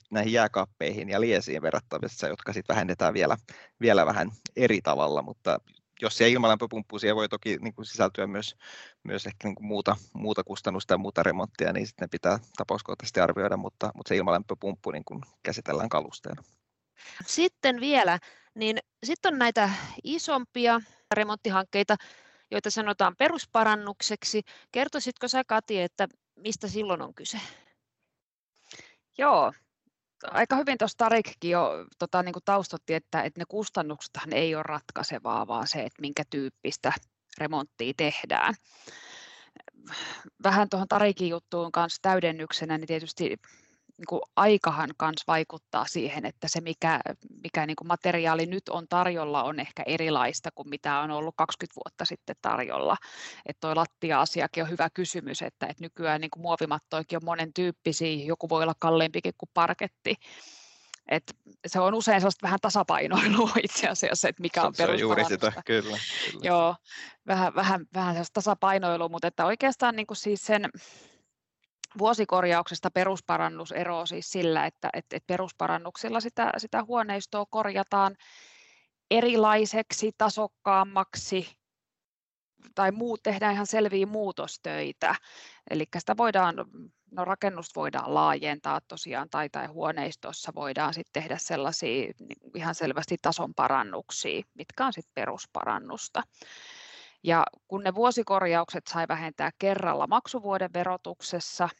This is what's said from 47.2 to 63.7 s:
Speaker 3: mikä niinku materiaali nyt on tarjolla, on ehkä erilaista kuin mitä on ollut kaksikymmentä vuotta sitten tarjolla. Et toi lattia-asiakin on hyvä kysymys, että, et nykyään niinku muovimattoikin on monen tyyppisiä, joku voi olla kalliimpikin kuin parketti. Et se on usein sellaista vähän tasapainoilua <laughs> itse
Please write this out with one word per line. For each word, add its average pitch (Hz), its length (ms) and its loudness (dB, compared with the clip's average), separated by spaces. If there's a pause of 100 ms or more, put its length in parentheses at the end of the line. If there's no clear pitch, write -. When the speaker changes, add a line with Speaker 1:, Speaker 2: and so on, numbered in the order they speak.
Speaker 3:
mikä 160 240 -2
niinku 156 180 -6
materiaali 170 640 0
nyt 185 220 -6
on 175 200 -6
tarjolla, 165 540 0
on 143 180 -4
ehkä 147 260 -8
erilaista 151 680 0
kuin 143 140 -14
mitä 143 300 -4
on 151 120 -2
ollut 156 260 -4
kaksikymmentä - 480 -2
vuotta - 200 -4
sitten - 380 -2
tarjolla. 78 540 2 (500)
Et 147 140 -8
toi 156 140 -2
lattia-asiakin 160 880 2
on 160 80 -4
hyvä 165 240 0
kysymys, 165 480 -6
että, - 240 -8
et 147 140 -8
nykyään 160 400 -2
niinku 156 180 -8
muovimattoikin 165 800 -2
on 165 80 -6
monen 165 280 -2
tyyppisiä, 165 720 -2
joku 165 240 -2
voi 160 140 2
olla 165 160 2
kalliimpikin 165 600 2
kuin - 160 -14
parketti. 180 600 0 (920)
Et - 280 -4 (300)
se 185 140 -2
on 190 140 4
usein 214 260 4
sellaista 190 260 2
vähän 190 160 0
tasapainoilua 196 880 2 (120)
<laughs> - 20 0
itse - 240 -2